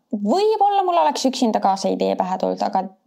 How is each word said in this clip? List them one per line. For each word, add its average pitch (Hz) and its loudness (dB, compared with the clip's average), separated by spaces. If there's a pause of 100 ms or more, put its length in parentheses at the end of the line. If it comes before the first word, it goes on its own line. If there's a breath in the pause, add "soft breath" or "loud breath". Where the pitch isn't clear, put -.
võib-olla 403 0
mul 359 0
oleks 302 0
üksinda 247 0
ka 196 2
see 190 -2
idee 190 0
pähe 185 -2
tulnud, 185 -2
aga 202 -2 (240)